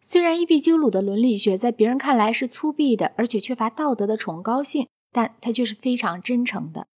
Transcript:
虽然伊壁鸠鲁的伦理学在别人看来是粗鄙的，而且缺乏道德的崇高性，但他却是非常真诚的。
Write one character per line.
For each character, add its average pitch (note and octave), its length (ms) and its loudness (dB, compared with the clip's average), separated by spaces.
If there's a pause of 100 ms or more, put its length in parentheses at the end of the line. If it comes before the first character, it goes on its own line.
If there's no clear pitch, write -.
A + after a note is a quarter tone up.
虽 - 220 2
然 E4+ 180 2
伊 E4+ 60 0
壁 D#4 140 4
鸠 E4 160 4
鲁 D4+ 140 4
的 F#3+ 120 0
伦 G3+ 180 -2
理 A#3+ 160 4
学 G3 220 0
在 A#3+ 140 0
别 A3 160 4
人 B3+ 100 0
看 C4+ 180 2
来 A3 160 2
是 B3+ 140 -2
粗 D4+ 260 -4
鄙 C#4+ 220 2
的， F3+ 220 -2
而 A#3 100 0
且 A3 140 -2
缺 B3 140 -4
乏 A3 140 -2
道 C#4+ 260 -2
德 G3+ 120 -2
的 A3 100 -2
崇 F3 260 -8
高 A#3+ 200 -2
性， C#4+ 240 -4 (260)
但 A3+ 280 -2
他 A#3+ 100 -6
却 A#3 140 0
是 G#3+ 100 -6
非 B3 220 -2
常 F3+ 260 -4
真 B3 220 0
诚 F#3+ 280 -8
的。 - 140 -12 (120)